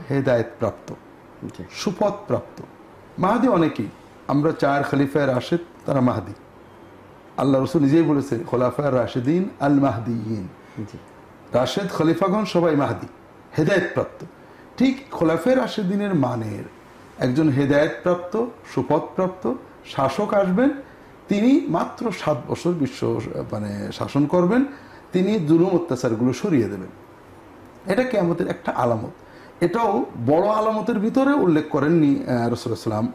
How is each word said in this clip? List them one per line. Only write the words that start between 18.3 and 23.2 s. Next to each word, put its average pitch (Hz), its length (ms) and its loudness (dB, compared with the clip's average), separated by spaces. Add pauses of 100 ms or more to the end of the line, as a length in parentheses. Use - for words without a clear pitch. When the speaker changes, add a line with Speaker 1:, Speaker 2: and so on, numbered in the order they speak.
Speaker 1:
সুপথপ্রাপ্ত 151 800 -2 (320)
শাসক 208 500 -2
আসবেন, 196 360 2 (580)
তিনি 233 400 4
মাত্র 226 440 -4
সাত 151 240 -2 (120)
বছর 170 240 -2
বিশ্ব, 131 480 -2 (320)